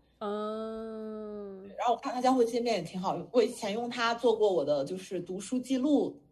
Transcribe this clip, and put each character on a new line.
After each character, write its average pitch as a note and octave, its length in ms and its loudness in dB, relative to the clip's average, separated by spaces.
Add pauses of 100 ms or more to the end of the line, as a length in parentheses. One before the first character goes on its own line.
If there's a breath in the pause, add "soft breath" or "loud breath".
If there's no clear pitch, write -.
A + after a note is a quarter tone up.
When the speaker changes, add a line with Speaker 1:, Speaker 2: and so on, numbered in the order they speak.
(200)
Speaker 1:
嗯。 G#3+ 1600 -8
Speaker 2:
然 A3 100 0
后 A#3+ 60 4
我 A3+ 60 0
看 C4 120 -6
它 B3 80 -4
交 B3+ 140 4
互 B3+ 100 6
界 A#3+ 160 2
面 A#3 180 2
也 F3+ 40 -2
挺 E3 180 -8
好 F#3 160 0
用， E3+ 160 -6
我 A#3 120 6
以 - 80 2
前 G#3 220 -6
用 A#3+ 160 -4
它 A#3 260 0
做 A#3 200 4
过 G#3 160 6
我 E3 140 2
的 D3 180 2
就 F3+ 140 -4
是 F#3 220 -6
读 F3+ 200 -6
书 B3+ 200 -4
记 C4 180 0
录 B3 420 2 (120)